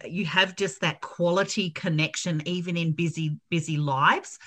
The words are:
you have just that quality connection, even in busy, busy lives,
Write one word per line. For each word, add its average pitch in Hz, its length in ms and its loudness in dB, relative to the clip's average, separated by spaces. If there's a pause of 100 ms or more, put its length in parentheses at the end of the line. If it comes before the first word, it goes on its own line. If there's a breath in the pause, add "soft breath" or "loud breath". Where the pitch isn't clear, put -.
you 180 200 -4
have 185 320 2
just 190 240 -4
that 156 220 -2
quality 185 680 0
connection, 156 760 -2
even 175 300 -2
in 165 160 2
busy, 156 460 0 (100)
busy 160 280 0
lives, 147 720 2